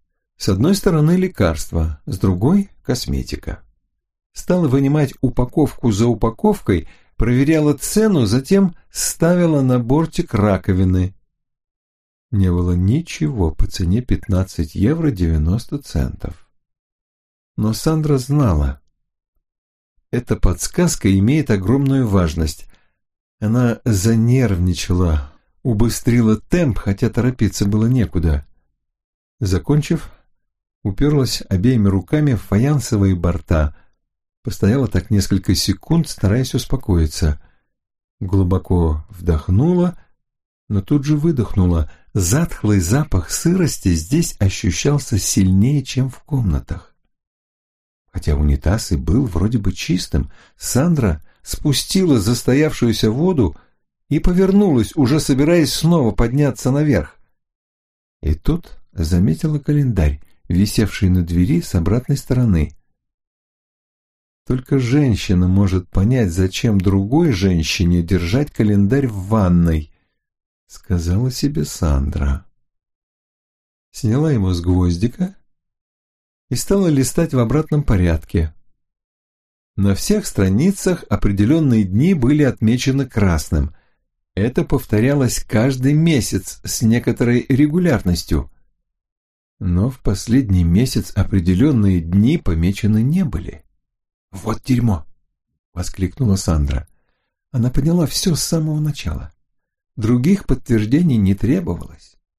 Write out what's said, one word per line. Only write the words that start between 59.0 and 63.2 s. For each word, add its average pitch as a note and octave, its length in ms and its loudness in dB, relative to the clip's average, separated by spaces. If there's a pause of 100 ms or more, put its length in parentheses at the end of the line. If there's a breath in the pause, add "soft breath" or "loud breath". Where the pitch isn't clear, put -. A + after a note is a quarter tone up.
календарь, A#2 640 0 (280)
висевший G2 600 0
на F2+ 140 2
двери F2+ 380 0
с - 140 -8
обратной G2 420 0
стороны. A#2+ 600 0 (1700)